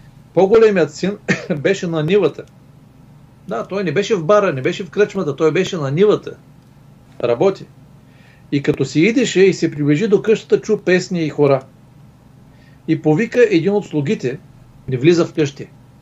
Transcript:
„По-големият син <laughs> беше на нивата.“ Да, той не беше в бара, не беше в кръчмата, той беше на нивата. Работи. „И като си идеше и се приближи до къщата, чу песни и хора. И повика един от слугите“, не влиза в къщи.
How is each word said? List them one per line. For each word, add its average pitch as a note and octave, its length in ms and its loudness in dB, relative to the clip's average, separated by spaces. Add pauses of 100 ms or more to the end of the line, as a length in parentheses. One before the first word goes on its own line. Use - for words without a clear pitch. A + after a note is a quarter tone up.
(340)
„По-големият G3 600 4
син G3 240 -6 (200)
<laughs> E3+ 220 -6
беше F#3+ 280 -2
на D#3+ 160 -2
нивата.“ F3 400 0 (1040)
Да, G#3+ 180 -8
той G3 180 -6
не E3 80 -2
беше G3+ 240 0
в E3 100 -4
бара, G3+ 280 4
не C3 80 -6
беше F3+ 220 -4
в D#3+ 60 -12
кръчмата, F#3+ 460 -2
той D#3 160 2
беше F#3 260 -2
на C#3 140 -4
нивата. F3 400 2 (920)
Работи. D3 420 0 (840)
„И C#3 120 -2
като C#3 220 -2
си D3 160 -2
идеше A3 400 2
и F#3+ 120 6
се D#3+ 180 -2
приближи D3 360 0
до G3 140 2
къщата, G#3+ 400 0
чу G#3+ 160 -2
песни F3+ 480 -2
и D3 40 -4
хора. C#3 320 2 (1300)
И D3+ 140 -2
повика G#3 480 2
един F#3 240 0
от G#3 120 -2
слугите“, D3 540 -4 (480)
не C3 100 -4
влиза E3 280 2
в - 80 -10
къщи. C#3 340 -4 (340)